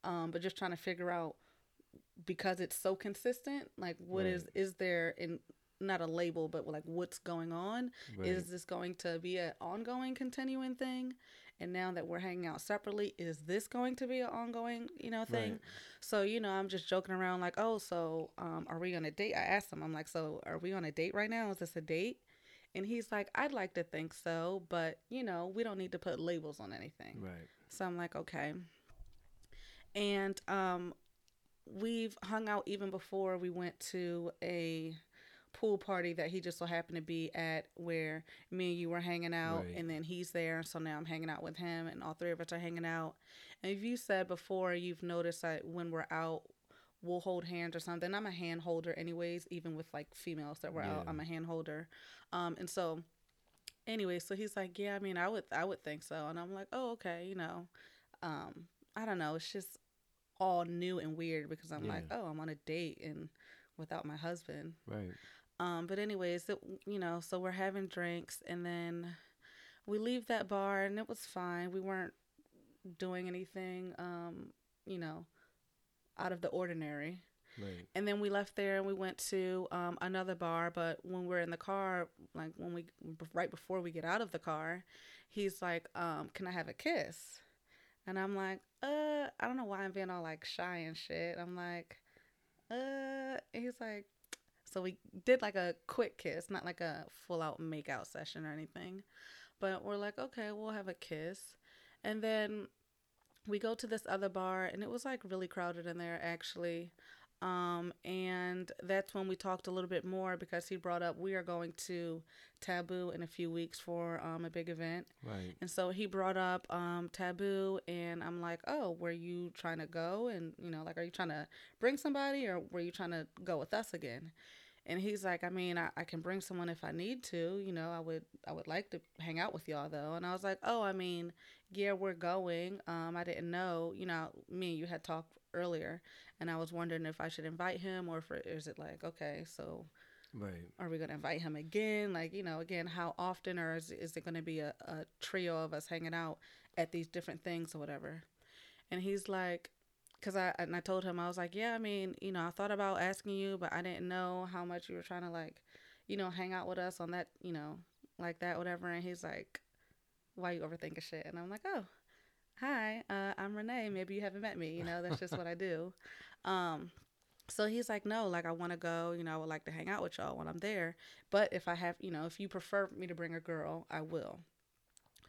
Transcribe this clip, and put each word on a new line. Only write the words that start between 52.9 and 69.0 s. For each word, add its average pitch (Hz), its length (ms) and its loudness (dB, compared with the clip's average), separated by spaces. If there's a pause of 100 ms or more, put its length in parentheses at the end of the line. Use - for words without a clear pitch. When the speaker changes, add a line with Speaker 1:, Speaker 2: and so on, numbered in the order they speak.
Speaker 1:
anyway, 190 320 2
so 190 160 -2
he's 208 200 -2
like, 185 220 -2
"Yeah, 202 180 0
I 196 40 0
mean, 190 180 0
I 175 100 6
would, 208 240 0
I 165 140 4
would - 180 -2
think 151 200 -4
so." 151 240 -4
And 165 120 -4
I'm 175 140 -4
like, 196 180 -6
"Oh, 254 200 0
okay," 175 340 -4
you 190 100 -4
know. 175 320 -4 (540)
Um, 165 460 -4 (280)
I 220 100 -2
don't 202 120 2
know, 156 180 2
it's 160 160 -4
just - 260 -8 (600)
all 180 260 6
new 175 340 2
and 156 180 0
weird 160 320 0
because 160 220 -6
I'm 151 160 -2
like, 160 220 0
Speaker 2:
Yeah. 240 100 0
Speaker 1:
"Oh, 196 80 0
I'm 156 120 -2
on 160 100 -2
a 151 60 -2
date 160 480 -2
and 156 260 -4 (480)
without 160 280 -4
my 151 120 -4
husband." 165 560 -6 (120)
Speaker 2:
Right. 98 280 -4 (460)
Speaker 1:
Um, 175 280 0
but 196 120 0
anyways, 185 500 0
it, 202 100 0 (260)
you 202 140 0
know, 170 220 2
so 180 180 -2
we're 185 120 0
having 190 360 0
drinks 170 600 -2
and 175 180 -2
then 170 500 -2 (720)